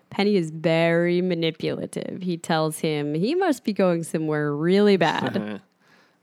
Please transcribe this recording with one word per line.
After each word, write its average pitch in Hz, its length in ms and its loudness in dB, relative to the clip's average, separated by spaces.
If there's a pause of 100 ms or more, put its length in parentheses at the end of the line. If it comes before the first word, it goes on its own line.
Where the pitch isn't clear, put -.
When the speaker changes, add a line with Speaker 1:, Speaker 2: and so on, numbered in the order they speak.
(120)
Speaker 1:
Penny 202 240 2
is 165 160 0
very 170 680 2
manipulative. 165 1000 -4
He 180 160 -4
tells 156 420 -2
him 147 360 -2
he 202 180 0
must 359 300 0
be 214 100 -2
going 175 300 2
somewhere 151 520 -2
really 190 420 4
bad. 120 680 -2
Speaker 2:
<laughs> - 60 -20 (520)